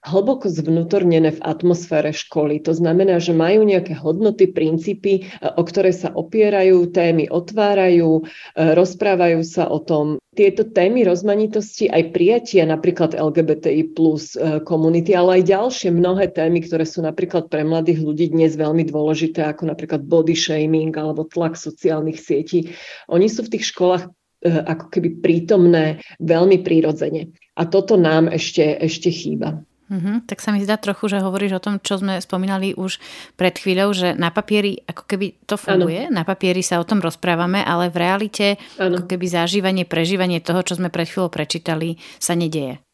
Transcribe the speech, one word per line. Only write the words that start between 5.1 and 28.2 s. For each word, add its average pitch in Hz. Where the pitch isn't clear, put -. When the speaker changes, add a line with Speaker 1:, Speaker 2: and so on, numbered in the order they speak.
Speaker 1:
eh, -
o 170
ktoré 185
sa -
opierajú, 190
témy 170
otvárajú, 175
eh, -
rozprávajú 175
sa 165
o 151
tom. 151
Tieto 202
témy 220
rozmanitosti 208
aj 165
prijatia 190
napríklad 160
L 151
G 160
B 151
T 156
I 156
plus, 156
eh, 156
komunity, 165
ale 185
aj 185
ďalšie 202
mnohé 185
témy, 165
ktoré 160
sú 165
napríklad 165
pre 156
mladých 160
ľudí 151
dnes 160
veľmi 156
dôležité, 156
ako 151
napríklad 156
body 160
shaming 160
alebo 156
tlak 165
sociálnych 156
sietí. 165
Oni 190
sú 220
v -
tých -
školách, 180
eh, -
ako 160
keby 170
prítomné 165
veľmi 180
prirodzene. 160
A 165
toto 190
nám 165